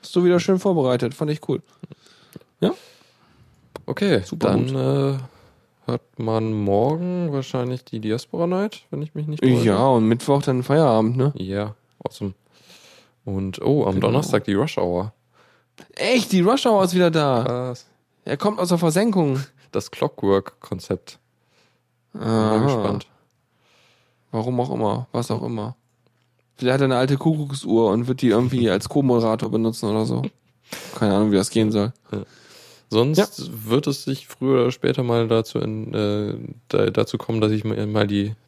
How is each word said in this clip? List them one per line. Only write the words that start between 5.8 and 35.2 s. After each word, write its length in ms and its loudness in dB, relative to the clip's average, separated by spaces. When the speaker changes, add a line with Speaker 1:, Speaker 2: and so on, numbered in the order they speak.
Speaker 2:
hört 320 -8
man 340 0
morgen 800 0
wahrscheinlich 500 -4
die 160 -10
Diaspora 480 -4
Night, 440 -4
wenn 100 -6
ich 140 -10
mich 120 -6
nicht 160 -6
täusche. 220 4
Speaker 1:
Ja, 220 4
und 200 4
Mittwoch 360 2
dann 200 0
Feierabend, 540 4
ne? 180 2
Speaker 2:
Ja, 400 -6
awesome. 300 -8
Und, 360 -6
oh, 240 2
am 100 0
Speaker 1:
Genau. 120 2
Speaker 2:
Donnerstag 380 0
die 80 -2
Rush 240 -2
Hour. 360 -2
Speaker 1:
Echt? 380 0
Die 80 4
Rush 240 2
Hour 180 4
ist 100 0
wieder 160 4
da. 360 2
Speaker 2:
Krass. 400 -6
Speaker 1:
Er 120 -2
kommt 220 -2
aus 100 0
der 80 2
Versenkung. 640 2
Speaker 2:
Das 200 -6
Clockwork-Konzept. 1300 -4
Bin 80 -14
Speaker 1:
Aha. 360 2
Speaker 2:
mal 80 4
gespannt. 420 -2
Speaker 1:
Warum 280 -2
auch 120 -2
immer, 400 -2
was 200 -4
auch 120 -4
immer. 320 -6
Vielleicht 180 0
hat 60 0
er 40 2
eine 120 0
alte 200 2
Kuckucksuhr 720 0
und 160 0
wird 140 -2
die 60 2
irgendwie 420 2
Speaker 2:
<laughs> 0 -
Speaker 1:
als 200 -2
Co-Moderator 600 2
benutzen 400 -2
oder 160 0
so. 180 -2
Keine 180 2
Ahnung, 160 4
wie 40 4
das 140 2
gehen 220 2
soll. 220 0
Speaker 2:
Ja. 80 -6
Sonst 260 2
Speaker 1:
Ja. 100 4
Speaker 2:
wird 220 2
es 160 -4
sich 240 -6
früher 340 0
oder 100 2
später 320 -2
mal 240 2